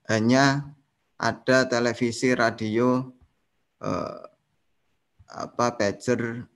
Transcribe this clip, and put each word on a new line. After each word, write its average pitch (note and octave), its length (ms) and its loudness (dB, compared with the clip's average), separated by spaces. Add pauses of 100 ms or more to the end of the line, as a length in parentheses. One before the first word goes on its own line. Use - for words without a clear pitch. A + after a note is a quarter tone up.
(100)
hanya C3 640 2 (440)
ada C3 480 2
televisi, A#2+ 680 0
radio, A#2 760 0 (720)
eh, - 380 -6 (1120)
apa, A#2+ 400 -4
pager, A#2 800 -4